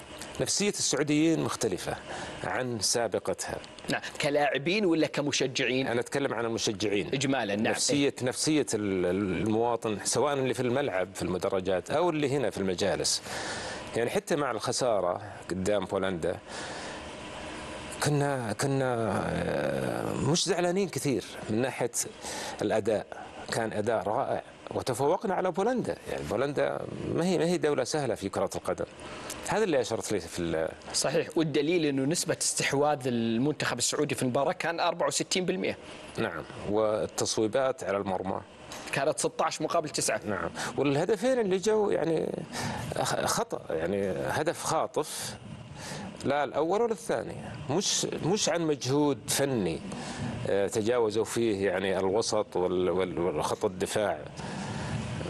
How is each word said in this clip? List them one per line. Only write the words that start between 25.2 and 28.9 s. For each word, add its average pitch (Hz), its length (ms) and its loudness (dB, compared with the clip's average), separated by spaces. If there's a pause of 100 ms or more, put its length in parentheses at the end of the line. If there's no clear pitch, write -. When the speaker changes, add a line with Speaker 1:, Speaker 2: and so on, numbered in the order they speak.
Speaker 1:
على 180 180 0
بولندا. 196 440 0 (160)
يعني 69 120 -4
بولندا 139 560 0 (360)
ما 160 100 2
هي، 185 120 4
ما 151 80 4
هي 175 120 2
دولة 143 260 2
سهلة 127 320 0
في 98 140 -4
كرة 95 260 0
القدم. 87 300 -2 (640)